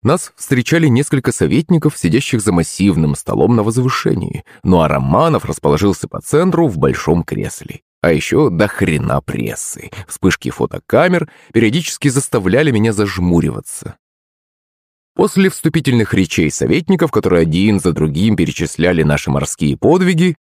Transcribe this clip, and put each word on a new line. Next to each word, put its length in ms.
Нас 340
встречали 520
несколько 420
советников, 680
сидящих 440
за 120
массивным 640
столом 400
на 80
возвышении, 840
ну 160
а 80
Романов 560
расположился 640
по 120
центру 460
в 120
большом 440
кресле. 600
А 100
еще 380
до 160
хрена 540
прессы. 680
Вспышки 420
фотокамер 800
периодически 560
заставляли 640
меня 200
зажмуриваться. 1000
После 360
вступительных 600
речей 380
советников, 640
которые 300
один 360
за 140
другим 420
перечисляли 720
наши 260
морские 460
подвиги, 640